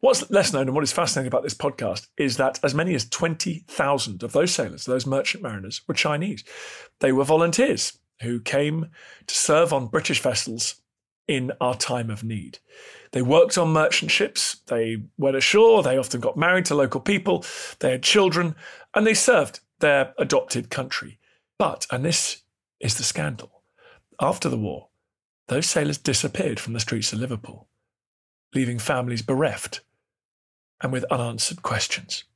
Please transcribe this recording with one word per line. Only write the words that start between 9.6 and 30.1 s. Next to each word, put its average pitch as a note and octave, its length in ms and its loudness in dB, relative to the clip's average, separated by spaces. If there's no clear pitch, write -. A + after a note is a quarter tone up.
on C3 160 0
British D3+ 340 -2
vessels A#2+ 600 -4
in C3 360 -2
our B2+ 120 0
time A#2+ 360 -4
of G#2+ 120 -8
need. G#2 380 -10
They C3 80 0
worked D#3+ 360 6
on E3+ 120 2
merchant D#3 420 2
ships, - 460 0
they A2+ 360 -2
went C3+ 200 2
ashore, G#3+ 460 6
they C3 140 2
often B2+ 220 -2
got G#2+ 160 -2
married F3+ 300 2
to D3 100 0
local C3+ 240 2
people, G3 460 0
they C3 120 2
had B2+ 120 -2
children, F3 520 2
and G#3+ 140 4
they A3 60 4
served G3+ 480 2
their C#3 380 4
adopted C3+ 520 -2
country. - 480 -8
But, - 320 -2
and B2+ 140 -4
this - 380 -2
is G#2+ 140 -2
the - 80 -6
scandal, - 580 -6
after E3 300 0
the B2+ 80 -2
war, G2 320 -6
those D3 180 0
sailors D3 320 0
disappeared C#3+ 640 -2
from A2+ 140 -8
the A2+ 80 -4
streets A2 320 -4
of G#2+ 60 -4
Liverpool, A#2+ 500 -10
leaving A#2+ 260 0
families B2 420 -2
bereft C3 600 -2